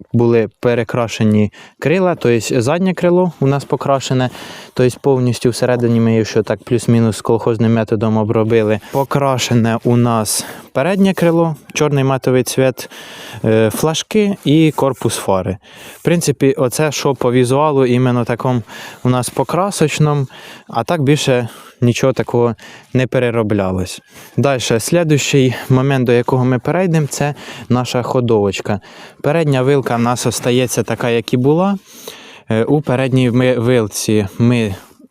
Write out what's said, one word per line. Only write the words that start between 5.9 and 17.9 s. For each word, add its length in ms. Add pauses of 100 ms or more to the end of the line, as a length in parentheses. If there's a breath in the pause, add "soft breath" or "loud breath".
ми 140
його 120
ще 180
так 200
плюс-мінус 580
колхозним 520
методом 440
обробили. 640 (120)
Покрашене 920
у 140
нас 480 (280 loud breath)
переднє 400
крило, 420 (180)
чорний 300
матовий 400
цвіт, 460 (560 loud breath)
е, 240
флажки 680 (100)
і 300
корпус 400
фари. 420 (420 loud breath)
В 40
принципі, 540
оце 340
що 240
по 160
візуалу, 540
іменно 400